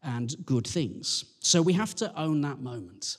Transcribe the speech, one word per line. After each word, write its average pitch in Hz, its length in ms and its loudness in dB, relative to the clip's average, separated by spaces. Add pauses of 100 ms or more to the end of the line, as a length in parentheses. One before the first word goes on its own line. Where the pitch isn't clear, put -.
and 120 320 -4 (100)
good 120 220 2
things. - 580 -2 (140)
So - 240 6
we 180 100 6
have 208 220 0
to - 200 -4
own 156 260 2
that 139 180 -2
moment. 110 600 -8